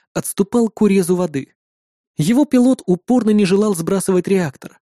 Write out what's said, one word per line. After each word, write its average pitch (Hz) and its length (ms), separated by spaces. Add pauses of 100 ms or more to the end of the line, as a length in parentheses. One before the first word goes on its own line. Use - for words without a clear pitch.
(140)
отступал 208 560
к - 140
урезу 190 320
воды. 147 400 (600)
Его 240 300
пилот 254 400
упорно 214 460
не 208 140
желал 202 280
сбрасывать 180 540
реактор. 185 580